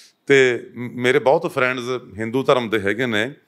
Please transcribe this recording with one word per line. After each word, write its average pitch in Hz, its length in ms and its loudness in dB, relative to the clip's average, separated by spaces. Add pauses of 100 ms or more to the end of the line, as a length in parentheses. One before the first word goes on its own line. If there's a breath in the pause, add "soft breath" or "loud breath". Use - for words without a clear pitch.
(280 loud breath)
ਤੇ 131 480 4
ਮ-, 120 160 -10 (100)
ਮੇਰੇ 131 180 2
ਬਹੁਤ 135 320 2
ਫਰੈਂਡਸ 127 320 -2 (360)
ਹਿੰਦੂ 113 240 -4
ਧਰਮ 123 260 2
ਦੇ 110 100 0
ਹੈਗੇ 104 260 -2
ਨੇ, 117 280 -2 (140)